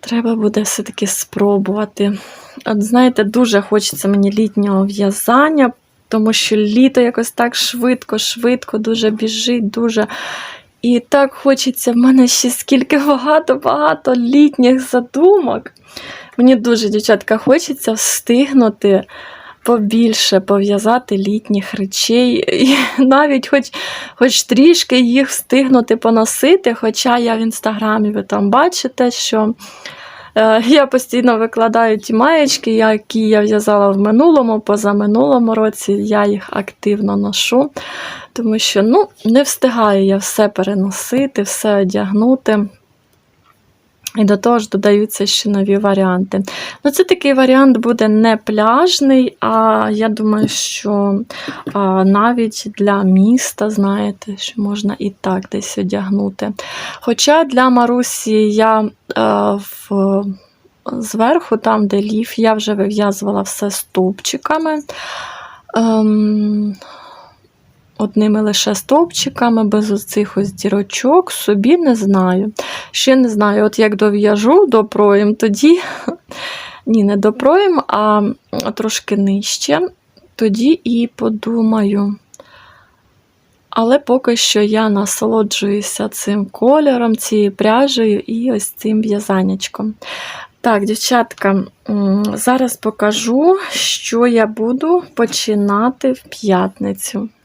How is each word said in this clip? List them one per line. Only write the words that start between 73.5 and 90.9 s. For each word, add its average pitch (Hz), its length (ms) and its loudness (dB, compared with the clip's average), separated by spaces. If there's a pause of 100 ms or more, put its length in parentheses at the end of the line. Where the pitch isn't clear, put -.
от 214 140 -2
як 214 160 2
дов'яжу 208 720 4
до 220 200 2
пройм, 208 500 2
тоді, 285 440 2 (540)
<laughs> - 520 -16
ні, 220 180 2
не 202 140 2
до 208 160 2
пройм, 330 540 2
а 208 340 2 (540)
трошки 214 420 -4
нижче, 202 640 -2 (540)
тоді 226 480 0
і 233 320 -2
подумаю. 214 1000 -2 (1500)
Але 240 300 0
поки 247 360 0
що - 260 0
я 214 280 0
насолоджуюся 208 1200 -2
цим 202 360 -4
кольором, 247 720 0
цією 208 360 0
пряжею 226 680 0
і 233 320 -4
ось 202 180 -4
цим 220 320 -2
в'язанячком. 202 920 -4 (680)
Так, 214 240 0
дівчатка, 208 800 -2 (260)